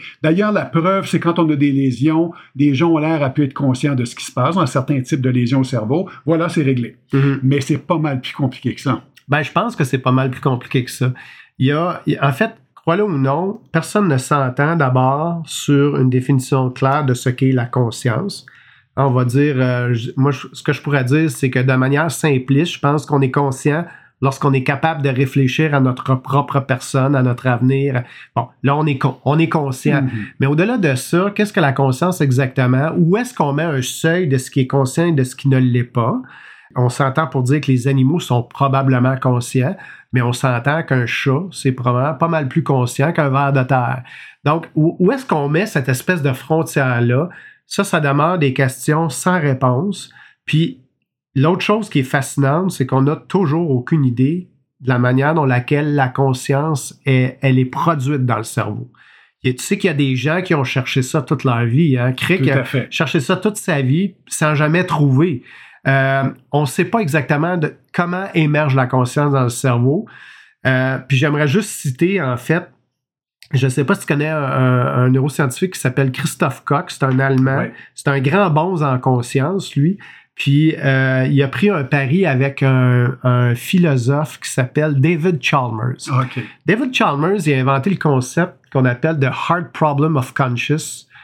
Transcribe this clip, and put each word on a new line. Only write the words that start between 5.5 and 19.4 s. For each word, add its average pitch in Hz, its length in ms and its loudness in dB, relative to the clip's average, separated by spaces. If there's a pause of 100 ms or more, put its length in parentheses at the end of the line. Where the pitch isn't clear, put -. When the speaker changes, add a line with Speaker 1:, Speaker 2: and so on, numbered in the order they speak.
Speaker 1:
au - 20 2
cerveau. 127 440 -2 (180)
Voilà, 165 220 0
c'est 170 160 0
réglé. » 127 340 -2 (160)
Speaker 2:
Mm-hmm. 135 300 2
Speaker 1:
Mais 139 180 2
c'est 139 180 -2
pas 170 180 -2
mal 143 240 -2
plus - 120 -12
compliqué 127 420 -4
que - 60 -16
ça. 123 200 -2 (260)
Speaker 2:
Ben, 147 140 0
je 139 100 -6
pense 220 240 -2
que 160 80 -2
c'est 131 140 -2
pas 127 140 0
mal 131 180 2
plus 131 120 -10
compliqué 127 420 -2
que - 80 -10
ça. 127 200 -2 (460)
Il 131 100 2
y 139 40 4
a, 160 340 -2
il, 147 160 -2
en 139 100 2
fait, 226 200 -2 (240)
crois-le 180 280 0
ou 180 140 -2
non, 151 420 -2 (120)
personne 196 360 0
ne 139 100 2
s'entend 143 580 0
d'abord 143 720 0
sur 143 520 2
une 131 120 4
définition 127 580 0
claire 135 340 0
de 127 120 2
ce 123 140 -2
qu'est 131 220 0
la 123 140 0
conscience. 123 800 -2 (500)
On 139 140 0
va 127 160 2
dire, 143 320 2